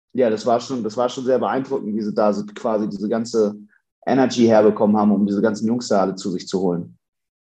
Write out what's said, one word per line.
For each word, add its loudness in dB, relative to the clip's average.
ja, 2
das -2
war 2
schon, -6
das -6
war 0
schon -8
sehr 2
beeindruckend, -4
wie -4
sie -6
da 2
so -6
quasi -4
diese -6
ganze -2
Energy 2
herbekommen 4
haben, 4
um 2
diese 0
ganzen 0
Jungs -2
da 2
alle 0
zu -6
sich -8
zu -2
holen. -4